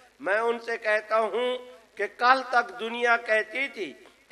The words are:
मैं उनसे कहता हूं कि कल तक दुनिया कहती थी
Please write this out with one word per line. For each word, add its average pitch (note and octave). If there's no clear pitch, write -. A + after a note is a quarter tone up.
मैं G3
उनसे A#3
कहता G#3+
हूं A3+
कि G3+
कल B3+
तक B3
दुनिया A#3+
कहती A3+
थी G3